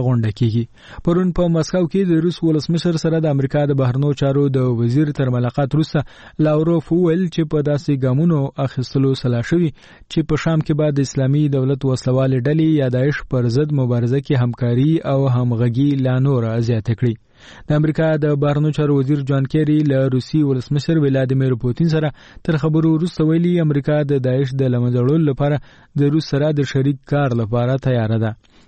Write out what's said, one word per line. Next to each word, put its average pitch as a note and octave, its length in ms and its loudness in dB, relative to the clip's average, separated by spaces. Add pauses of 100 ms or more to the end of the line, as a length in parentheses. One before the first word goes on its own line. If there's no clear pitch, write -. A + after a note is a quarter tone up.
غونډه A#2 340 0
کیږي. A#2 240 2 (400)
پرون F3 280 2
په F3 160 0
مسکو E3 400 0
کې F#3+ 200 0
د D#3+ 160 2
روس F3 200 -2
ولسمشر D#3+ 600 0
سره D#3+ 160 0
د D#3+ 60 -2
امریکا C#3+ 400 0
د C#3+ 60 0
بهرنیو C3+ 420 0
چارو C#3 340 2
د C3+ 100 0
وزیر B2+ 540 0
تر C3+ 180 -2
ملاقات B2 460 -2
وروسته D#3 240 0 (400)
لاوروف D#3 520 0
وویل F3 360 2
چې E3 140 -4 (100)
په D3+ 100 0
داسې C#3+ 440 -2
ګامونو D3+ 340 2 (180)
اخیستلو C3+ 560 0
سلا A#2+ 280 -2
شوي E3+ 280 0 (420)
چې - 120 -2
په D#3 120 -2
شام D#3+ 240 0
کې D#3 140 -2
به D3+ 180 0
د C#3 80 -2
اسلامي C#3 500 0
دولت C3+ 360 -2
وسلوالې C3 600 0
ډلې D#3 220 2 (120)
یا C3 60 0
داعش C3 420 -2
پر B2 180 0
ضد C#3+ 240 0
مبارزه B2 480 0
کې C3+ 240 0
همکاري A#2+ 540 0
او C#3 300 -2
همغږي B2 600 0 (120)
لا B2+ 180 0
نوره A#2+ 400 0
زیاته A#2 340 0
کړي. A#2 220 -2 (540)
د D3+ 40 2
امریکا D3+ 320 0 (100)
د D3+ 180 0
بهرنیو D3 380 0
چارو D3 260 0
وزیر C#3 240 0
جان C#3 220 0
کیری D3+ 360 0
له C3+ 340 2
روسي C3 300 0
ولسمشر C#3+ 540 0
ولادیمیر C3+ 580 0
پوتین B2 340 -2
سره D#3 200 0 (340)
تر D#3+ 140 0
خبرو D#3 360 2
وروسته D#3+ 320 -2
ویلي E3+ 340 2
امریکا D3+ 440 0
د C#3 240 0
داعش C3 260 0
د C3+ 100 -2
له B2 160 0
منځه B2 220 0
وړلو D3+ 280 2
لپاره C#3 300 0 (380)
د C#3+ 40 2
روس D3+ 280 0
سره D3 220 0
د D3 100 0
شریک C#3 440 0
کار C#3+ 300 0
لپاره A#2+ 420 0
تیاره A#2 400 0
ده. A2 140 -2 (360)